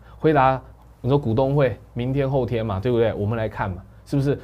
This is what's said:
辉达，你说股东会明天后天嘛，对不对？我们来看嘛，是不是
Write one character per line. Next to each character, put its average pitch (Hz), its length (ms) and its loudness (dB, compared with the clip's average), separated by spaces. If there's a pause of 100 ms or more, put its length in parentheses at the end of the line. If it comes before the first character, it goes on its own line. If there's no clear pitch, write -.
(200)
辉 156 140 2
达， 131 280 4 (380)
你 123 100 -4
说 139 80 4
股 120 160 -2
东 135 220 2
会 131 200 2 (180)
明 123 200 -4
天 135 160 0
后 131 160 0
天 113 180 -2
嘛， 98 160 -4
对 123 120 -2
不 117 80 2
对？ 110 140 2
我 104 120 -4
们 113 120 -2
来 110 100 -2
看 107 240 -6
嘛， 90 100 -10 (240)
是 - 100 -4
不 139 60 2
是 139 220 0